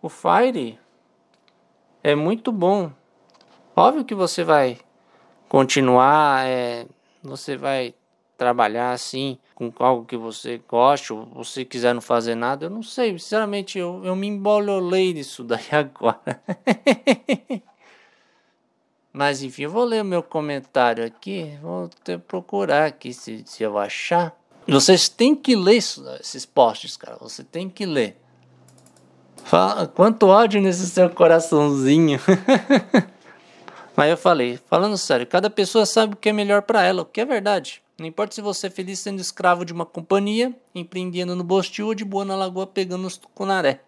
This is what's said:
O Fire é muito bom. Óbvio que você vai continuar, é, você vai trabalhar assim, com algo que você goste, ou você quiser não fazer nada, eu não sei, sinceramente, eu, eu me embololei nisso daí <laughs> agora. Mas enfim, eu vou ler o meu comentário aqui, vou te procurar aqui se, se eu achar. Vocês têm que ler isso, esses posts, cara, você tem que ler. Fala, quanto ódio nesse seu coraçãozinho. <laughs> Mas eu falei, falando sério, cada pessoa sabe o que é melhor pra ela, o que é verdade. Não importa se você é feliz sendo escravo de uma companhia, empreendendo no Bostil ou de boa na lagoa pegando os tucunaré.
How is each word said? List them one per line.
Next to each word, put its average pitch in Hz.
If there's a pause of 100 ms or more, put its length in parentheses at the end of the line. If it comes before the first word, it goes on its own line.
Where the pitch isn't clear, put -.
O 165
Fire 175 (1200)
é 147
muito 196
bom. 185 (800)
Óbvio 262
que 226
você 175
vai 143 (720)
continuar, 135
é, 120 (360)
você 135
vai 135 (440)
trabalhar 120
assim, 131 (160)
com 117
algo 123
que 120
você 113
goste, 127
ou 113
você 127
quiser 123
não 120
fazer 117
nada, 135
eu 175
não 220
sei, 220
sinceramente, 202
eu, 180
eu 185
me 196
embololei 196
nisso 139
daí 117
<laughs> -
agora. 139 (2750)
Mas 139
enfim, 131
eu 147
vou 226
ler 226
o -
meu 180
comentário 135
aqui, 151
vou 175 (140)
te -
procurar 175
aqui 135
se, 110
se -
eu 104
achar. 160 (360)
Vocês 147
têm 269
que 262
ler 196
isso, 139 (160)
esses -
posts, -
cara, 120
você 123
tem 175
que 185
ler. 139 (1300)
Fala, 190
quanto 220
ódio 208
nesse 185
seu 180
coraçãozinho. 151 (840)
<laughs> -
Mas 147
eu 170
falei, 131
falando 196
sério, 123
cada 185
pessoa 208
sabe 214
o -
que -
é 208
melhor 202
pra 180
ela, 180
o 160
que -
é 233
verdade. 208 (160)
Não 160
importa 202
se -
você 202
é -
feliz 185
sendo 196
escravo 180
de 170
uma 170
companhia, 202 (180)
empreendendo 180
no 180
Bostil 190
ou 220
de 214
boa 196
na 196
lagoa 190
pegando 185
os -
tucunaré. 185